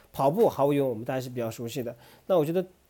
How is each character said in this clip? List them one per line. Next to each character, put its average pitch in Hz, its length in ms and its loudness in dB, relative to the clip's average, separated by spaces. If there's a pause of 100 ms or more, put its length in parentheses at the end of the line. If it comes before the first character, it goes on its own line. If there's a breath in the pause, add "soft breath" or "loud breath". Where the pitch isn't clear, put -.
(100)
跑 - 180 2
步 190 200 4
毫 139 180 2
无 143 60 4
疑 143 80 2
问 135 80 2
我 127 40 -2
们 110 120 -6
大 135 100 -4
家 131 60 -2
是 127 100 -10
比 123 60 -10
较 117 120 -2
熟 117 200 -8
悉 113 120 -8
的。 117 160 -8 (300 loud breath)
那 190 100 2
我 156 80 4
觉 160 80 -4
得 180 140 -2 (240)